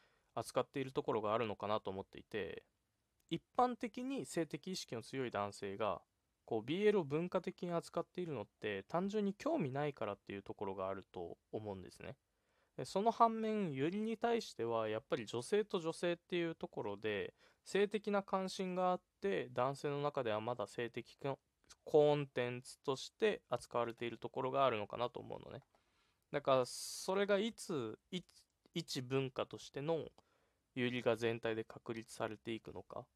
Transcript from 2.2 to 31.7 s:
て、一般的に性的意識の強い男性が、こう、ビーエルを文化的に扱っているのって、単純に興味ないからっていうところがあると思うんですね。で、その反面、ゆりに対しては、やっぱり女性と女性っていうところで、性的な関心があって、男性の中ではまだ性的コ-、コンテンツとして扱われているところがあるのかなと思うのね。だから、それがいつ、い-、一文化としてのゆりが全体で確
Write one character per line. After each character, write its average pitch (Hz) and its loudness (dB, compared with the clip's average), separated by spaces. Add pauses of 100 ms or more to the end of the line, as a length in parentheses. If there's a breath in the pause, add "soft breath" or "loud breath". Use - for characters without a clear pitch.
て、 - -4 (640)
一 165 -4 (160)
般 247 2
的 247 -6
に 262 -4
性 165 -2
的 - -8
意 - -6
識 - -8
の 117 -4
強 135 -4
い 113 -4
男 101 0
性 98 -6
が、 101 0 (420)
こ 113 0
う、 107 -2
ビ 165 0
ー 214 6
エ - 10
ル 208 4
を - -4
文 151 0
化 190 0
的 185 -6
に 175 -4
扱 170 -2
っ 165 -10
て - -8
い 180 -2
る 160 -4
の 113 -2
っ 104 -8 (120)
て、 101 0
単 180 0
純 208 0
に 196 2
興 320 0
味 151 0
な 143 0
い 143 -2
か - -6
ら 104 -2
っ - -6
て - -10
い 101 -4
う 98 -8
と 110 -10
こ - -6
ろ 98 -2
が 95 -2
あ 98 -2
る 95 -6
と 87 -8 (140)
思 107 -4
う - -6
ん 95 -8
で - -14
す - -20
ね。 - -12 (600)
で、 139 -4
そ 190 0
の 226 4
反 226 4
面、 214 0
ゆ 135 2
り 202 0
に 220 -2
対 233 2
し - -10
て 117 -2
は、 113 2
や 110 0
っ - -4
ぱ - 0
り 120 -2
女 113 -2
性 208 2
と 202 -2
女 160 0
性 175 0
っ 170 -2
て - -4
い 170 2
う 165 -4
と - -6
こ - -6
ろ 101 -2
で、 104 0 (300 soft breath)
性 202 4
的 202 -2
な 202 4
関 190 -2
心 185 -4
が 180 4
あ 180 4
っ 180 -2 (200)
て、 180 0
男 127 2
性 147 -4
の 143 0
中 143 0
で 113 2
は 107 2
ま 117 -2
だ 104 -2
性 120 -4
的 - -10
コ-、 139 -4 (460)
コ 147 8
ン 143 0
テ 123 0
ン 123 -6
ツ - -18
と 131 0
し - -10
て - 2
扱 - -2
わ 117 2
れ 117 -2
て 120 -6
い 117 -2
る 113 -6
と - -6
こ - -4
ろ 127 -2
が 135 4
あ 131 6
る 113 2
の 104 -4
か - -6
な 120 0
と - -10
思 - -10
う - -14
の - -14
ね。 - -12 (680 soft breath)
だ 147 0
か 135 6
ら、 127 4
そ - -4
れ 202 2
が 202 6
い 220 0
つ、 127 -4 (120)
い-、 - -6 (500)
一 165 -4
文 131 0
化 107 0
と - -8
し - -16
て 139 -8
の 156 -2 (720 soft breath)
ゆ 123 2
り 123 -2
が 117 4
全 117 2
体 113 -2
で 110 -2
確 - -10